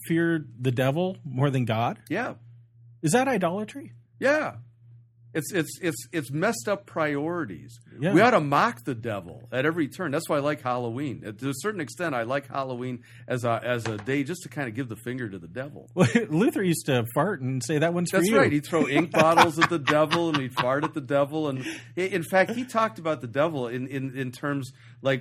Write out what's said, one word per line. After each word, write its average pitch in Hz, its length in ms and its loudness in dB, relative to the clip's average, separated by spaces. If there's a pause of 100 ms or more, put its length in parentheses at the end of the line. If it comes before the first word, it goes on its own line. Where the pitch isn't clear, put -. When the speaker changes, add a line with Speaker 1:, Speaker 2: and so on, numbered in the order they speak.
Speaker 1:
fear 165 380 2 (160)
the 131 120 2
devil 139 520 0
more 135 260 0
than 127 140 0
God? 117 340 0 (100)
Speaker 2:
Yeah. 226 260 -4 (680)
Speaker 1:
Is 160 100 2
that 254 160 4
idolatry? 214 640 -2 (260)
Speaker 2:
Yeah. 269 380 0 (800)
It's, 160 180 -4
it's, 165 300 -2
it's, 160 300 -4
it's 139 200 -4
messed 208 340 -2
up 202 200 -4
priorities. 151 920 -4 (220)
Speaker 1:
Yeah. 151 140 2
Speaker 2:
We 180 80 8
ought 247 80 8
to 202 100 6
mock 156 440 2
the 139 100 -4
devil 101 580 -8
at 131 140 0
every 165 220 0
turn. 175 220 -6
That's 165 200 -4
why 160 60 2
I 143 40 2
like 143 220 -2
Halloween. 123 640 -4
Uh, 110 60 -8
to 131 180 -6
a 135 60 -4
certain 202 260 -4
extent, 147 320 -6
I 120 80 0
like 135 260 -4
Halloween 127 540 -6 (260)
as 120 160 -2
a, 113 180 2
as 117 240 -2
a 110 120 -4
day 131 260 -2
just 170 200 -6
to 147 40 -14
kinda 135 220 -6
give 120 180 -6
the 107 80 -10
finger 123 320 -8
to 95 100 -10
the 82 100 -14
devil. 127 460 -12
Speaker 1:
Well, 180 140 6 (100)
<laughs> 196 120 2
Luther 214 320 2
used 170 240 0
to 123 180 4 (100)
fart 151 280 0
and 127 200 -2
say, 156 140 -2
"That 165 160 2
one's 175 200 0
for 190 40 0
Speaker 2:
That's 175 140 4
Speaker 1:
you." 233 80 6
Speaker 2:
right. 247 120 6
He'd 147 140 0
throw 160 240 0
ink 147 220 2
Speaker 1:
<laughs> - 20 -6
Speaker 2:
bottles 165 460 6
at 170 100 4
the 170 100 0
devil, 156 520 2
and 147 80 2
he'd 127 160 -2
fart 139 300 0
at 156 100 -6
the 151 80 -6
devil. 143 480 0
And 131 160 -6 (320)
i-, - 20 -2
in 190 220 -2
fact, 190 300 2
he 240 120 -4
talked 226 340 -2
about 156 220 -2
the 127 60 -8
devil 139 420 0
in, 127 200 -6
in, 135 280 -6
in 131 160 -4
terms 143 400 -4 (300)
like 135 180 2